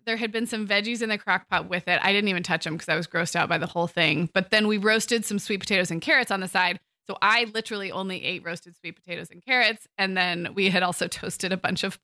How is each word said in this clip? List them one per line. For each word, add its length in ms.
there 100
had 160
been 140
some 200
veggies 360
in 80
the 80
crock 320
pot 180
with 200
it. 140
I 100
didn't 160
even 140
touch 240
'em 120
'cause 100
I 80
was 100
grossed 300
out 140
by 80
the 80
whole 220
thing. 440
But 180
then 180
we 100
roasted 480
some 120
sweet 220
potatoes 300
and 100
carrots 300
on 100
the 80
side. 320
So 120
I 320
literally 380
only 340
ate 200
roasted 320
sweet 180
potatoes 360
and 140
carrots. 440
And 180
then 380
we 160
had 140
also 240
<laughs> 0
toasted 440
a 40
bunch 260
of 220